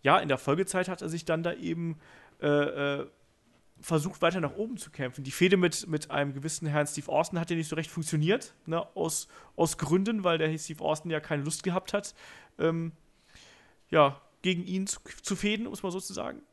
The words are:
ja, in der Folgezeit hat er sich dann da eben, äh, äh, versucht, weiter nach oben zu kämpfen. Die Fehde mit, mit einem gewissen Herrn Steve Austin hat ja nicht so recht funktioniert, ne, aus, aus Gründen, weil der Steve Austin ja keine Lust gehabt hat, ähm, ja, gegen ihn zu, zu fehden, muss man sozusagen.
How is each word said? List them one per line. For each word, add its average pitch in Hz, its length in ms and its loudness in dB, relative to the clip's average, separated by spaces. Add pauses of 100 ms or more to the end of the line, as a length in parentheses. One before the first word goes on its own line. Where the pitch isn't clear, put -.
ja, 170 160 6
in 160 100 0
der 131 100 2
Folgezeit 180 500 0
hat 180 120 -8
er - 80 -6
sich 165 160 -6
dann 165 200 0
da 170 80 -2
eben, 165 440 -4 (440)
äh, 156 80 0
äh, 143 580 2 (760)
versucht, 165 420 0
weiter 175 180 2
nach 147 160 -2
oben 220 200 -4
zu - 140 -14
kämpfen. 135 320 -6
Die 131 80 -8
Fehde 190 260 6
mit, 175 320 2
mit 151 220 -4
einem 143 240 0
gewissen 156 320 -6
Herrn 147 200 2
Steve - 240 -8
Austin 165 280 2
hat 170 120 -4
ja 170 60 0
nicht 156 120 -2
so 156 80 -4
recht 160 140 -6
funktioniert, 165 640 0 (120)
ne, 165 180 -2 (120)
aus, 165 320 -2 (260)
aus 165 220 2
Gründen, 190 480 2
weil 165 140 2
der 156 200 2
Steve 156 240 -10
Austin 156 280 -2
ja 151 100 0
keine 147 240 -2
Lust - 180 -4
gehabt 185 300 -2
hat, 202 220 -2 (440)
ähm, 165 340 0 (1000)
ja, 143 300 6 (220)
gegen 180 220 2
ihn 190 220 -2
zu, - 120 -6 (240)
zu 190 140 -2
fehden, 214 300 0
muss - 160 -8
man 185 100 -4
sozusagen. - 500 -8 (100)